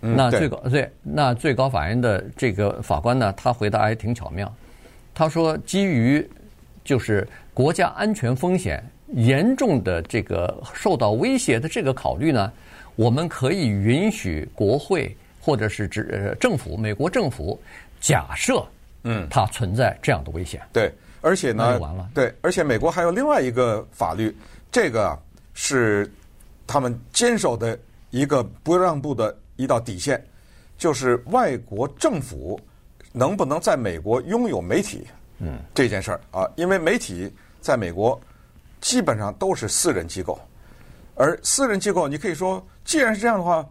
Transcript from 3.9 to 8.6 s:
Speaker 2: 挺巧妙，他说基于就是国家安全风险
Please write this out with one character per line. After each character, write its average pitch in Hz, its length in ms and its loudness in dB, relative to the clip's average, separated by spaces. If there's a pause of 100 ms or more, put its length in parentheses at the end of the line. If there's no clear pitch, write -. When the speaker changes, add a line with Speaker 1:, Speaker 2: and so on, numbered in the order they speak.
Speaker 2:
挺 113 220 -4
巧 - 140 -10
妙， 98 200 -6 (640)
他 160 140 2
说 160 380 2
基 196 180 0
于 143 420 4 (600)
就 135 120 2
是 104 300 0 (260)
国 143 200 2
家 175 240 2
安 208 180 0
全 123 180 -2
风 180 240 0
险 85 240 -4 (260)